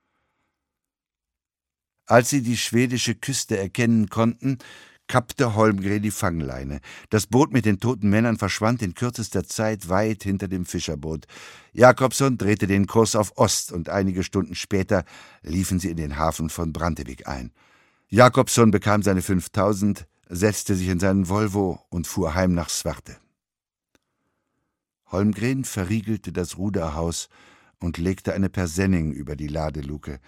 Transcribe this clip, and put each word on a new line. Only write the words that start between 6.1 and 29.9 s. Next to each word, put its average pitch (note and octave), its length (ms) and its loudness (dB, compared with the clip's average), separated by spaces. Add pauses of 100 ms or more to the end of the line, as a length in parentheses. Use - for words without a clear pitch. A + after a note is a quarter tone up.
Fangleine. C#2+ 680 -4 (300)
Das G#2+ 160 2
Boot C3 260 4
mit A#2+ 120 2
den G2+ 160 2
toten G#2+ 300 0
Männern A2 280 2
verschwand G#2+ 440 -2
in F2+ 120 -6
kürzester A#2 500 -4
Zeit G#2+ 440 -4
weit G#2 340 0
hinter G2 260 -4
dem F2+ 180 -4
Fischerboot. D#2 600 -6 (460)
Jakobson B2+ 680 6
drehte G2+ 280 2
den G2 200 4
Kurs A2+ 280 2
auf G#2+ 220 0
Ost - 360 2
und E2 160 -6
einige F#2 360 0
Stunden F2+ 300 -4
später F#2 500 0 (380)
liefen F#2 360 0
sie F2 120 -2
in E2 60 -4
den D2 220 -6
Hafen D#2+ 320 -2
von E2 220 -4
Brantevik D2+ 560 -6
ein. B1+ 240 -10 (560)
Jakobson A#2+ 640 6
bekam G#2 320 2
seine F#2 200 2
fünftausend, G2 840 0 (220)
setzte G2+ 460 0
sich F#2 140 -2
in F#2 120 0
seinen G2 280 2
Volvo G2 600 0
und E2+ 180 -6
fuhr E2+ 280 -4
heim F2+ 200 2
nach E2+ 140 -4
Svarte. - 480 -8 (1900)
Holmgren G#2+ 580 0
verriegelte G2+ 680 -4
das E2+ 240 -6
Ruderhaus E2+ 720 -4 (500)
und E2+ 200 -4
legte F2+ 340 -2
eine F#2+ 160 0
Persenning F2+ 640 0
über C#2+ 240 -10
die D2 120 -8
Ladeluke. D2 800 -6